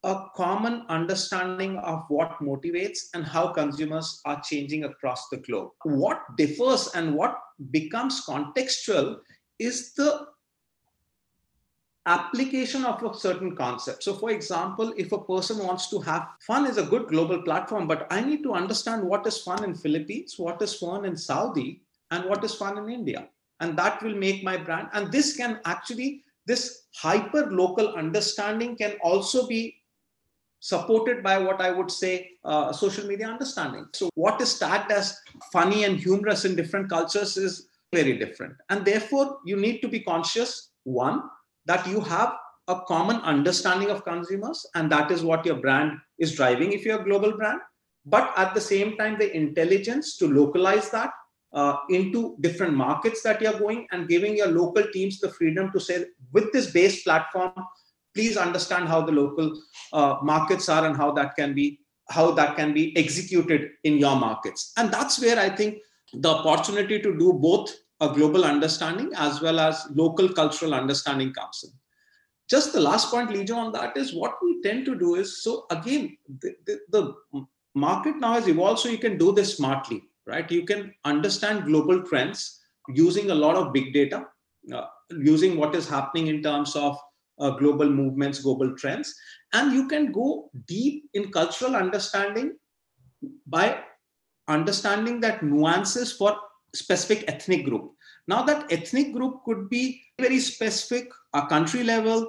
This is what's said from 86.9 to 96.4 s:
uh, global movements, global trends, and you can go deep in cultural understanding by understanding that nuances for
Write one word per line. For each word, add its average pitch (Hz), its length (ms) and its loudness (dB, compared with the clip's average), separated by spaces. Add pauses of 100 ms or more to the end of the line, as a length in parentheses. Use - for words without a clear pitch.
uh, 139 100 2 (120)
global 147 260 6 (140)
movements, 139 440 0
global 131 300 2
trends, 175 320 -6 (440)
and 262 200 2
you 262 160 2
can 302 240 0
go 247 160 0 (380)
deep 240 300 -2 (180)
in 196 260 -4
cultural 254 340 0 (100)
understanding 202 720 -2 (1000)
by 196 80 4 (920)
understanding 214 640 0
that 220 220 0
nuances 170 720 2
for 202 180 4 (440)